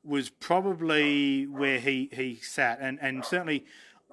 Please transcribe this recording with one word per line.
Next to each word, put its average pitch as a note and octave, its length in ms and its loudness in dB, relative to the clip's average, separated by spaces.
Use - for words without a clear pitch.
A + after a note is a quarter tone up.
was C#3+ 260 -2
probably D3+ 1200 2
where C#3 320 2
he, C3+ 320 0
he B2+ 240 -4
sat. A#2+ 460 -2
And, C3+ 200 -6
and C3 220 -4
certainly D#3+ 400 -2